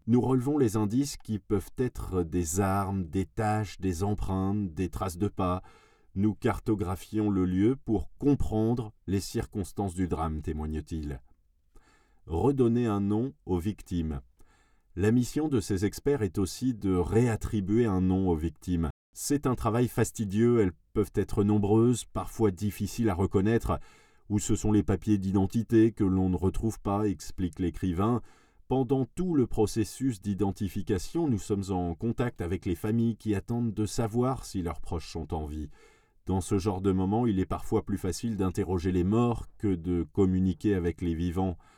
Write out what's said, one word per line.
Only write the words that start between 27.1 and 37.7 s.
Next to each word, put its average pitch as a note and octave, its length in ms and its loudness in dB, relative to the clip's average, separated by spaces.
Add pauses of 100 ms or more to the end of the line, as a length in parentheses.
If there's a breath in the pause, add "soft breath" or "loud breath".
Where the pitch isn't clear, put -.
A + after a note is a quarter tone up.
l'écrivain. F#2 640 0 (460 soft breath)
Pendant C3+ 380 2
tout F3+ 280 -4
le C3 140 4
processus A2+ 760 0
d'identification, G2+ 1080 -2
nous G#2+ 100 2
sommes G2 300 -2
en F2+ 260 -2
contact A#2 460 -2
avec F2 240 -4
les F2+ 100 0
familles A2+ 400 0
qui G#2 200 -2
attendent A#2 380 -2
de G#2+ 120 -2
savoir A#2+ 580 -2
si - 180 -6
leurs E2 200 -4
proches - 280 -6
sont D#2 240 -8
en D#2 120 -4
vie. D2+ 240 -8 (560 soft breath)
Dans F#2 160 0
ce G2+ 160 0
genre F#2+ 240 0
de G2 100 2
moment, F#2+ 340 2
il G2+ 140 2
est F#2+ 60 2
parfois - 400 -2